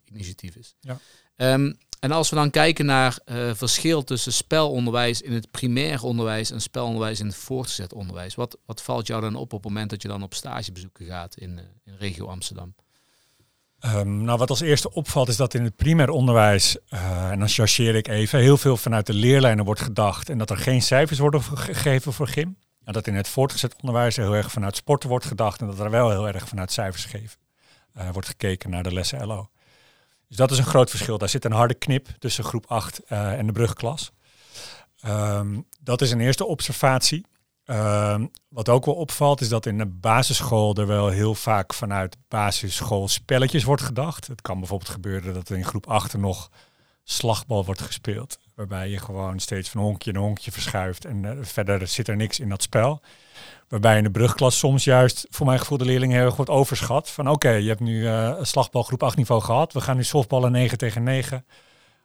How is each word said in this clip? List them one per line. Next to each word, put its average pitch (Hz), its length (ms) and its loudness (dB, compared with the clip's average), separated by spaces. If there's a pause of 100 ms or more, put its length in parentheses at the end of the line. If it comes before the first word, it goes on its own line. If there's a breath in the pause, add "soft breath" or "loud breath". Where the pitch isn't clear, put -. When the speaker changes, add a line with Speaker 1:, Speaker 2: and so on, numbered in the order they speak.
Speaker 1:
initiatief 92 520 -16
is. - 240 -20
Speaker 2:
Ja. 127 180 -12 (380 soft breath)
Speaker 1:
Ehm, 131 360 2 (280)
en 135 120 -2
als 160 180 2
we 156 60 -2
dan 147 140 2
kijken 156 360 2
naar, 131 380 2
eh, 120 300 -6
verschil 147 500 0
tussen 127 280 -4
spelonderwijs 120 880 0
in 135 120 -6
het 117 180 -4
primair 131 520 -2
onderwijs 113 480 -2
en 113 100 -8
spelonderwijs 110 600 -4
in 104 60 -6
het 101 100 -8
voortgezet 123 560 -8
onderwijs, 92 420 -12
wat, 120 320 -8
wat - 160 -14
valt 120 240 -4
jou 113 140 -4
dan 107 140 -4
op, 127 180 -10
op 101 100 -10
het 104 100 -8
moment 104 180 -6
dat 104 120 -10
je 101 60 -10
dan 101 140 -8
op 95 120 -14
stagebezoeken 92 720 -12
gaat 87 300 -12
in, 90 220 -12
eh, 87 60 -16 (200)
in 98 140 -20
regio 95 280 -6
Amsterdam? 92 480 -12 (1040)
Speaker 2:
Ehm, 101 460 -2
nou, 120 140 0
wat 123 120 2
als 139 100 0
eerste 156 320 2
opvalt 143 360 0
is 117 80 0
dat 127 180 0
in 120 100 0
het 113 120 -4
primair 151 340 4
onderwijs, 117 640 4 (120)
eh, 92 420 -4
en 98 80 -2
dan 104 100 2
chargeer 113 460 4
ik 110 140 0
even, 110 320 0
heel 135 160 10
veel 135 200 4
vanuit 110 300 0
de 113 80 -2
leerlijnen 117 500 6
wordt 101 160 0
gedacht 104 480 -2
en 139 100 -4
dat 110 120 -2
er 98 60 -2
geen 127 260 2
cijfers 147 360 2
worden 147 240 2
ge-, 143 140 -8
gegeven 139 560 0
voor 135 160 -4
gym. 175 280 -4 (280)
En 107 80 -10
dat 107 140 -2
in 107 80 -2
het 98 140 -2
voortgezet 135 520 -2
onderwijs 120 360 0
heel 101 180 0
erg 104 180 0
vanuit 101 240 -4
sporten - 320 0
wordt 123 160 0
gedacht 107 360 -2
en 110 60 -6
dat 98 120 -8
er 104 120 -4
wel 117 200 4
heel 104 180 0
erg 95 200 -8
vanuit 92 240 -6
cijfers 98 320 -6
gegeven, 107 340 -14 (540 soft breath)
eh, 92 200 -8
wordt 92 160 -8
gekeken 95 420 -4
naar 90 120 -4
de 90 100 -4
lessen 92 340 -4
L 110 60 -8
O. 104 160 -10 (800 soft breath)
Dus - 80 -16
dat 131 140 4
is 135 80 2
een 131 60 4
groot 127 260 6
verschil. - 280 -4
Daar 101 100 -2
zit - 160 -2
een 110 80 0
harde 117 220 4
knip - 340 -2 (100)
tussen - 260 -6
groep - 220 -6
acht, 110 380 -4
eh, 104 340 -4
en 110 80 -2
de 110 60 0
brugklas. 117 600 -2 (880 loud breath)
Ehm, 104 600 -2 (200)
dat 123 220 -2
is 127 80 2
een 117 100 2
eerste 131 260 2
observatie. 143 800 0 (400)
Ehm, 104 640 0 (220)
wat 117 200 -6
ook 127 160 6
wel 147 100 2
opvalt 143 460 0
is 123 80 -4
dat 113 180 0
in 107 120 -2
de 110 80 -2
basisschool 110 880 2
er 104 120 0
wel 104 220 2
heel 104 260 2
vaak 104 400 0
vanuit 98 420 -4 (120)
basisschool 101 800 -2
spelletjes 131 560 0
wordt 135 180 0
gedacht. 131 440 -6
Het 127 160 -14
kan 95 160 -6
bijvoorbeeld 90 320 -8
gebeuren 95 440 -6
dat 92 140 -8
er 98 80 -4
in 92 80 -4
groep - 220 -6
acht 107 260 0
er 101 60 -4
nog 98 320 -2 (540 soft breath)
slagbal 107 600 -2
wordt 95 160 -6
gespeeld. - 580 -10 (160)
Waarbij 95 340 -8
je 101 100 -6
gewoon 95 420 -8
steeds 95 280 -6
van - 120 -6
honkje 104 320 -2
naar 98 100 -2
honkje 104 300 -4
verschuift 92 520 -6
en, 101 200 -6
eh, 104 160 -6
verder 101 480 -2
zit - 200 -4
er 107 80 -2
niks 107 240 -2
in 110 80 -4
dat 98 140 -4
spel. 131 380 2 (680 loud breath)
Waarbij 110 280 6
in 104 80 6
de 107 60 4
brugklas 120 480 4
soms 135 260 2
juist, 127 460 6
voor - 160 -2
mijn 131 120 4
gevoel, 131 200 -2
de 127 60 0
leerling 127 280 2
heel 123 120 6
erg 123 120 2
wordt 135 140 -2
overschat. 139 600 2
Van 135 180 -2
oké, 143 220 4
je 107 180 4
hebt 107 120 0
nu, 113 260 -2
eh, 113 320 0
een 143 80 -6
slagbal - 360 0
groep - 200 -2
acht 127 140 0
niveau 117 260 2
gehad. 135 300 0
We 131 80 -4
gaan 127 160 -2
nu 123 80 0
softballen 127 480 2
negen 123 260 2
tegen 117 240 -2
negen. 131 420 -2 (600 soft breath)